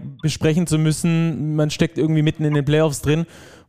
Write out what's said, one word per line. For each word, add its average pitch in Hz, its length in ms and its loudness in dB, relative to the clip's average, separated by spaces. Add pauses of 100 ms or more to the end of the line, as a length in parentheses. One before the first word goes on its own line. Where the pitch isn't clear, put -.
(220)
besprechen 156 460 0
zu 156 100 0
müssen, 156 800 0
man 151 160 0
steckt - 260 -2
irgendwie 156 240 2
mitten 156 240 0
in 151 80 0
den 147 100 0
Playoffs 151 380 0
drin, 156 240 0 (440)